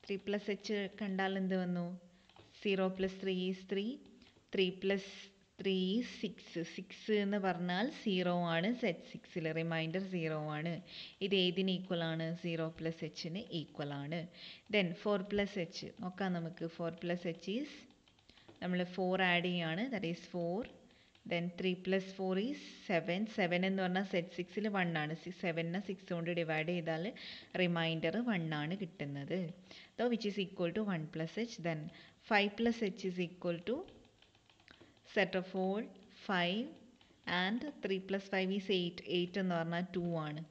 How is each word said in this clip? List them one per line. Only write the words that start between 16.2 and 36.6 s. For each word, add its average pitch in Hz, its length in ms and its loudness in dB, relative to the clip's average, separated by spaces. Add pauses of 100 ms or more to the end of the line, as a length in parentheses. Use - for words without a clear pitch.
നമുക്ക്. 165 280 -4 (120)
four 165 140 -2 (100)
plus 175 300 -2
H 175 180 -6 (120)
is 294 100 -8 (880)
നമ്മൾ 180 180 0 (160)
ഫോർ 185 240 2 (120)
ആഡ് 175 200 4
ചെയ്യാണ്. 170 320 0 (100)
That 175 180 -2
is 170 100 -6 (120)
four. 175 260 0 (680)
Then 175 180 0 (140)
three 185 160 2 (100)
plus 190 220 2 (100)
four 185 180 0 (140)
is 294 120 -4 (280)
seven. 175 320 2 (160)
Seven 180 320 4
എന്ന് 190 160 2
പറഞ്ഞാൽ 185 280 2
സെറ്റ് 180 260 0
സിക്സിൽ 202 260 -4 (120)
വൺ 180 120 4 (140)
ആണ്. 156 200 -2
സി-, 180 200 -10
സെവനെ 170 460 0
സിക്സ് 185 260 -6
കൊണ്ട് 170 160 0 (100)
divide 160 360 2
ചെയ്താൽ 160 280 0 (580)
remainder 165 540 2 (140)
one 170 140 2 (160)
ആണ് 160 220 0
കിട്ടുന്നത്. 143 560 -2 (580)
So 233 160 2
which 220 180 0
is 196 140 -4
equal 175 340 0
to 220 140 2
one 160 220 0
plus 160 200 -4 (120)
h. 233 80 -10 (140)
Then 156 120 0 (500)
five 202 200 6 (100)
plus 233 200 4 (100)
h - 200 -10
is 180 80 -6 (100)
equal 175 300 -2 (120)
to 254 60 2 (1400)
set 190 260 4
of 180 80 -8 (160)
all 196 180 0 (460)
five 190 380 2 (800)